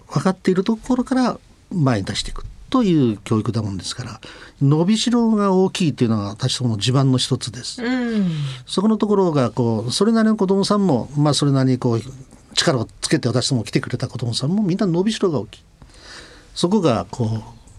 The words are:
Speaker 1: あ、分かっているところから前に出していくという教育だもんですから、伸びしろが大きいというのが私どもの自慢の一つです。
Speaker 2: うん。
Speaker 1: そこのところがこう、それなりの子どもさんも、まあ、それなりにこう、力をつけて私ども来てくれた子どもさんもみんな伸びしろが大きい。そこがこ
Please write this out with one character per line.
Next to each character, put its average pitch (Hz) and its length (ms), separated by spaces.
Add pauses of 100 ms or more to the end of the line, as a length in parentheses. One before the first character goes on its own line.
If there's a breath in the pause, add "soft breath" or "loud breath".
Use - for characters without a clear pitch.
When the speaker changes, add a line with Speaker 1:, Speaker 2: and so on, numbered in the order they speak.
Speaker 1:
あ、 - 60
分 143 80
か 190 100
っ 190 40
て - 140
い 185 60
る 190 80
と 220 140
こ 247 180
ろ 247 80
か 240 100
ら 254 240 (340)
前 131 280
に 95 60
出 101 100
し - 80
て - 80
い - 20
く - 120 (240)
と 254 140
い 151 300
う 104 120
教 110 140
育 107 120
だ 110 100
も 104 80
ん 98 80
で 90 60
す - 120
か 123 100
ら、 - 160 (400 loud breath)
伸 151 240
び 214 120
し 220 140
ろ 233 200
が 202 200
大 185 200
き 175 180
い 123 40
と 127 120
い - 20
う - 20
の 110 80
が 101 120
私 107 300
ど 123 60
も 120 60
の 107 60
自 104 140
慢 135 120
の 131 140
一 123 200
つ 120 140
で 120 140
す。 - 180
Speaker 2:
う 240 360
ん。 185 120 (340 loud breath)
Speaker 1:
そ - 160
こ 202 60
の 220 100
と 214 100
こ 202 100
ろ 185 160
が 127 180
こ 113 380
う、 - 20
そ - 140
れ 233 80
な 226 100
り 220 60
の 220 80
子 190 100
ど 196 80
も 196 80
さ 208 140
ん 202 100
も、 123 300
ま 147 140
あ、 - 20
そ 147 120
れ 143 60
な 135 140
り 131 60
に 127 60
こ 123 180
う、 113 60 (540)
力 147 240
を 107 80 (140)
つ - 80
け 160 100
て 131 80
私 120 220
ど 135 80
も 110 80
来 - 60
て 147 100
く - 80
れ 123 80
た - 100
子 - 100
ど 120 80
も 120 80
さ - 140
ん 156 40
も 208 120
み 175 120
ん - 40
な 214 80
伸 170 160
び 220 80
し 214 80
ろ 190 100
が 147 100
大 101 80
き - 100
い。 - 20 (960 loud breath)
そ 175 140
こ 214 100
が 123 320
こ 110 320 (360)